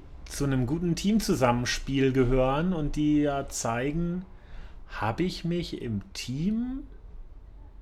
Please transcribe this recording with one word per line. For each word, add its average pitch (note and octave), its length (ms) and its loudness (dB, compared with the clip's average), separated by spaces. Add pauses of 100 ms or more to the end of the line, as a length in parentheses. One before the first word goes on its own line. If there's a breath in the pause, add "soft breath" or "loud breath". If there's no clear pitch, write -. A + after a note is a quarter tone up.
(260)
zu - 200 -2
einem C3 220 2
guten E3+ 280 0
Teamzusammenspiel C3+ 1160 2
gehören C3 600 4
und D3+ 220 0
die D3+ 260 4
ja C#3 280 0
zeigen, D#3+ 760 -2 (640 soft breath)
habe A2 360 -2
ich F3+ 200 -2
mich E3+ 380 -2
im A2 200 -2 (120)
Team A3+ 720 -4 (1000)